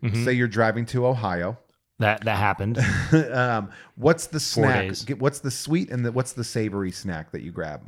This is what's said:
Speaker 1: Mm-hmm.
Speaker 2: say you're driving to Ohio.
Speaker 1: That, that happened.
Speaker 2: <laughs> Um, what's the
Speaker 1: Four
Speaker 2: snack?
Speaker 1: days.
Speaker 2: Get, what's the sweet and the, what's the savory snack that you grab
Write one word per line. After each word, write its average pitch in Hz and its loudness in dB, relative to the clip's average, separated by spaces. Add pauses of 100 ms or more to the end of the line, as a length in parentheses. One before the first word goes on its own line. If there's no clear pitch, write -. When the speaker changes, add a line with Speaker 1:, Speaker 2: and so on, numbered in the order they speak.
Speaker 1:
Mm-hmm. 117 0
Speaker 2:
say 127 2
you're 123 2
driving 113 2
to 123 0
Ohio. 104 -2 (420)
Speaker 1:
That, 107 2
that 107 2
happened. 101 0
Speaker 2:
<laughs> 98 2 (180)
Um, 120 0 (260)
what's 165 4
the 151 -6
Speaker 1:
Four - 2
Speaker 2:
snack? 123 4
Speaker 1:
days. 98 -8
Speaker 2:
Get, 135 -6
what's 139 0
the 135 -4
sweet 170 -2
and 123 -2
the, 117 0
what's 123 -2
the 120 -6
savory 98 -2
snack 82 -8
that 80 -8
you 85 -10
grab 78 -8